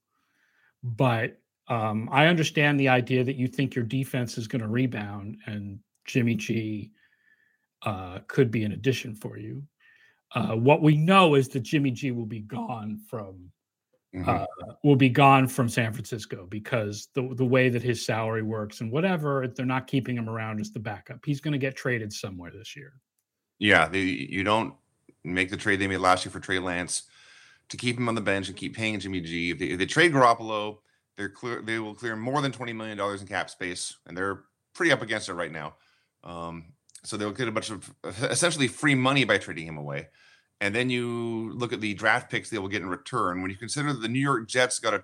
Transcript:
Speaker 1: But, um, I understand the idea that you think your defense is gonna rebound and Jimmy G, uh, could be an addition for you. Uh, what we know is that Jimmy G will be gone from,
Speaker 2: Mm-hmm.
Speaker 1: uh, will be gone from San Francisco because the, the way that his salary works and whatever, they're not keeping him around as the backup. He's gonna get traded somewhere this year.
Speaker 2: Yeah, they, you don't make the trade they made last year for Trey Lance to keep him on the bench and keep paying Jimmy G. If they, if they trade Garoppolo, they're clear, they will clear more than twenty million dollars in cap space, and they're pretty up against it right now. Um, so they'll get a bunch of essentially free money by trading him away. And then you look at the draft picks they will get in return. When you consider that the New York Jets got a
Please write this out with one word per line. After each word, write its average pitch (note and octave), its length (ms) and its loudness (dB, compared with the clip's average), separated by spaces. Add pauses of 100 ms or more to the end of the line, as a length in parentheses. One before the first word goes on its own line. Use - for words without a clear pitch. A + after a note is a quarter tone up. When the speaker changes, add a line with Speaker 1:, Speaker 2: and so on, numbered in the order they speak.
(840)
Speaker 1:
But, A#2+ 580 0 (280)
um, A2 420 0
I C#3+ 160 6
understand D3 540 4
the C3+ 80 4
idea B2+ 340 4
that C3+ 140 0
you B2+ 100 0
think C3 300 -2
your A#2+ 80 0
defense B2+ 540 -2
is A2+ 100 -6
gonna A#2 180 -2
rebound G#2+ 800 -2
and G#2 320 -8 (280)
Jimmy A#2 280 2
G, G#2+ 560 -4 (920)
uh, F#2 440 -6
could B2 240 4
be A2+ 140 0
an G#2+ 80 -2
addition A2+ 420 -2
for A2 240 -12
you. B2 240 -10 (720)
Uh, A2+ 220 0
what C#3+ 260 6
we D3+ 140 8
know E3 400 8
is C3+ 140 6
that C3+ 100 -2
Jimmy C#3 320 2
G B2+ 180 -4
will A#2 160 -4
be A2 140 -8
gone A2 580 -8
from, F#2+ 540 -12 (600)
Speaker 2:
Mm-hmm. F#2 160 -2
Speaker 1:
uh, - 540 -4
will C#3+ 140 10
be C3 120 8
gone C3+ 380 8
from B2+ 220 0
San A2 240 0
Francisco G#2+ 540 -10
because G#2+ 680 -6
the, C3 220 -2
the C3 80 2
way B2+ 240 6
that A#2+ 120 2
his A#2 240 -2
salary A2 380 -2
works G#2+ 380 -6
and A#2 100 -6
whatever, D3 560 0
they're B2+ 180 -6
not B2+ 220 0
keeping B2 300 0
him A2+ 120 -4
around A2 300 -4
as G#2+ 140 -6
the A#2 80 -8
backup. G#2 440 -10
He's C#3+ 160 -2
gonna D3 180 -2
get C3 180 -2
traded A2 360 -2
somewhere F2+ 380 -10
this F#2 240 -16
year. - 200 -18 (680)
Speaker 2:
Yeah, F#2+ 260 8
they, F#2+ 160 0
you F#2 400 -2
don't G#2+ 320 0 (480)
make F#2 260 -2
the G2 80 -6
trade G2 200 2
they G2 100 0
made F#2+ 120 -2
last F2+ 260 4
year F#2+ 80 -10
for - 80 -10
Trey F#2 180 -2
Lance F2+ 460 -4 (640)
to - 80 -12
keep A#2+ 200 -2
him B2 120 0
on A2+ 80 0
the A2 40 -2
bench G2 280 -2
and F#2 80 -12
keep - 180 -8
paying A2 240 -2
Jimmy F#2+ 220 -4
G. E2+ 320 -4
If - 80 -6
they, F2+ 60 -2
if E2+ 120 -4
they F#2+ 80 0
trade E3 260 4
Garoppolo, A2 640 4 (380)
they're G2+ 120 -6
clear, A#2+ 340 -8
they A2+ 160 -4
will G#2+ 160 -8
clear A2+ 220 -6
more C3 260 -2
than C#3 80 0
twenty A#2+ 220 -8
million A2 260 -8
dollars G2+ 220 -2
in G2 80 -14
cap F2+ 200 -4
space, - 480 -8 (100)
and E2+ 100 -12
they're F#2+ 260 -4 (320)
pretty E3+ 160 2
up B2 120 4
against G#2+ 260 -4
it F#2 60 -6
right E2+ 180 -6
now. D#2 240 -12 (480)
Um, E2+ 480 -10 (320)
so - 120 -10
they'll G#2 140 -2
get A#2 160 -4
a A2+ 60 -4
bunch A2 180 -4
of F#2+ 240 -12 (100)
essentially C#3 600 0
free C#3+ 300 2
money C3 260 4
by G#2 160 4
trading E2 300 -6
him D#2 100 -10
away. C#2+ 300 -8 (540)
And G2+ 120 0
then B2 160 0
you A#2 640 -4
look A#2+ 180 -4
at A#2 80 -6
the G#2 140 -2
draft G#2+ 360 0
picks A2+ 200 -6
they A2 80 -4
will G2 100 -4
get G2 140 -4
in F#2 80 -8
return. F#2 500 -4
When F#2+ 100 -4
you G2 60 -10
consider C#3+ 380 -4
that A2+ 60 -8
the A2+ 80 -4
New B2 120 0
York C3 260 0
Jets B2+ 320 2
got A2 140 0
a G2 120 -2